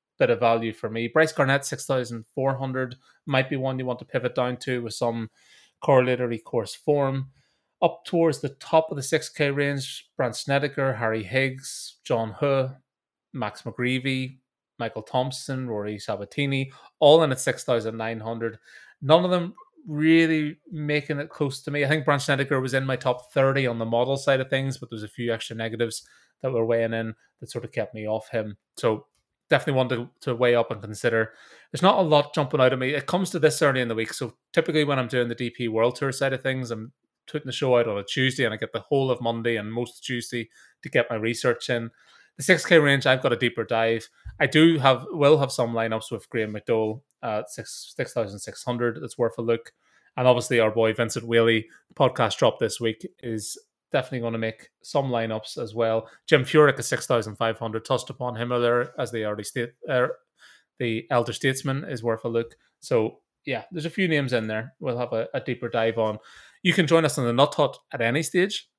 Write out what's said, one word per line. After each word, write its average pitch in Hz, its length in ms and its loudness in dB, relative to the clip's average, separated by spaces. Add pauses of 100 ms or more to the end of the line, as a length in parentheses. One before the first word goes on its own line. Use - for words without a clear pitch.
(200)
bit 131 100 4
of 117 100 2
value 113 340 2
for - 160 -8
me. 113 180 -4
Bryce 156 240 2
Garnett, 139 320 2
six - 220 -8
thousand 120 400 -4 (100)
four 135 220 0
hundred, 131 380 -6 (300)
might 135 240 2
be 147 60 -4
one 131 240 -4
you 127 60 -6
want 127 140 -4
to - 60 -16
pivot 123 300 -4
down 123 220 0
to 123 240 -4
with 113 120 -8
some 117 360 -4 (520)
correlatory 127 640 2
course 110 320 -4
form. 135 540 0 (500)
Up 170 260 0
towards 165 360 2
the 135 80 -6
top 160 400 0
of 147 80 -6
the 139 60 -6
six 143 260 -2
K 143 220 0
range, 143 680 -4
Brandt 120 180 -2
Snedeker, 139 580 -2
Harry 110 300 -2
Higgs, 131 800 -4
John 113 280 -2
Huh, 135 380 0 (640)
Max 110 280 -6
McGreevy, 131 800 -4 (400)
Michael - 240 -6
Thompson, 131 680 -4
Rory 104 300 -6
Sabatini, 135 720 -4 (280)
all 156 220 10
in 147 100 2
at 127 80 -2
six - 240 -2
thousand 113 320 0
nine 113 240 -6
hundred. 113 380 -6 (420)
None 156 240 6
of 180 60 0
them 180 240 0 (340)
really 156 680 4 (140)
making 147 480 -2
it 147 100 -8
close 139 320 -4
to 143 100 -8
me. 143 140 0
I - 20 0
think 151 160 0
Brandt 143 200 2
Snedeker 135 360 0
was 127 140 -4
in 135 100 0
my 131 120 -2
top - 360 -4
thirty 135 360 2
on 117 100 -2
the 113 80 -2
model 120 320 2
side 135 220 2
of 131 100 -4
things, 135 300 -2
but - 100 -16
there's 110 140 -10
a 107 40 -10
few 117 240 -4
extra 113 240 -6
negatives 113 460 0 (400)
that 131 100 -2
were 117 140 2
weighing 117 280 2
in 113 200 -2 (280)
that 123 100 -16
sort 117 120 -6
of 117 80 -12
kept 110 220 -4
me 107 140 -8
off 110 220 -2
him. 107 280 -6 (200)
So 113 280 0 (460)
definitely 139 260 2
one 131 120 2
to, 120 200 -4 (120)
to 127 140 -4
weigh 120 200 4
up 117 160 2
and 104 100 -8
consider. 110 520 -2 (380)
There's 147 120 -2
not 202 160 6
a - 20 2
lot 131 320 4
jumping 143 260 0
out 127 140 6
at 127 60 -2
me. 131 160 -2
It 139 100 -4
comes 185 240 -2
to 170 100 -4
this 143 220 2
early 135 200 4
in 120 60 -2
the 117 60 -4
week, 110 200 -4
so 117 200 -8 (180)
typically 156 320 2
when 143 140 0
I'm 123 100 -2
doing 123 200 0
the 117 80 -4
D 120 160 -4
P 123 160 -6
World 113 280 2
Tour 139 160 -2
side 135 220 -2
of 127 80 -8
things, 131 300 -4
I'm 110 200 -10 (380)
putting 151 160 -8
the 131 60 -8
show 127 260 2
out 117 120 2
on 101 80 -4
a 101 60 -6
Tuesday, 131 420 0
and 110 80 0
I 107 40 -8
get 107 140 -8
the - 80 -6
whole 135 320 0
of 120 80 0
Monday 117 380 -2
and 107 140 -6
most 117 300 -8
Tuesday 120 480 -8 (320)
to - 80 -14
get 123 200 2
my 117 80 -4
research 117 520 -2
in. 117 220 -2 (460)
The 143 60 -8
six 175 220 4
K 175 120 8
range, 143 280 6
I've 131 160 4
got - 120 2
a - 40 0
deeper 117 280 -2
dive. 113 420 0 (320)
I 143 80 2
do 160 320 6
have, 131 300 4
will 151 300 6
have 131 120 -2
some 117 220 0
lineups 113 380 -2
with 110 180 -10
Graham 110 240 -4
McDowell 110 480 -2 (200)
at 110 280 -4
six, - 480 -14
six 131 160 -6
thousand 104 260 -4
six - 240 -14
hundred. 120 380 -2
That's - 160 -14
worth 117 200 0
a 123 40 -8
look. 113 320 -2 (420)
And 127 100 -2
obviously 120 360 4
our 110 100 2
boy 110 220 0
Vincent 113 340 -4
Whaley, 113 400 2 (280)
podcast 120 420 0
drop 113 220 2
this 110 200 -2
week, 113 260 -4 (160)
is 113 360 -8 (340)
definitely 131 300 -2
gonna 117 160 -4
make 110 320 -6 (120)
some 139 280 -2
lineups 113 520 -4
as 107 140 -8
well. 113 320 0 (200)
Jim 135 180 4
Furyk 147 320 6
at 131 80 -8
six - 220 -4
thousand 107 280 0
five 113 240 -2
hundred, 113 240 -6
touched - 260 -4
upon 123 280 -8
him 120 160 -4
earlier 120 440 0
as 127 140 -6
the 110 140 -4
early 104 180 -4
state, 117 280 -6 (180)
er, 131 260 0 (640)
the 113 300 -2
elder 120 240 0
statesman 135 500 -2
is 117 200 -8
worth 113 200 -2
a 120 60 -4
look. 117 260 -2 (240)
So 113 400 -2 (260)
yeah, 120 260 -4
there's 160 140 -6
a 170 40 -4
few 190 180 0
names 143 240 2
in 113 160 0
there 110 320 -6
we'll 123 180 -4
have 120 140 -4
a, 117 220 -2
a 131 80 -4
deeper 123 260 -6
dive 113 300 0
on. 107 220 0 (440)
You 175 100 4
can 180 120 4
join 165 200 6
us 131 120 0
on 135 80 0
the 120 80 2
Nut 139 220 6
Hut 135 220 2 (160)
at 123 80 -4
any 123 200 2
stage. 185 460 0 (120)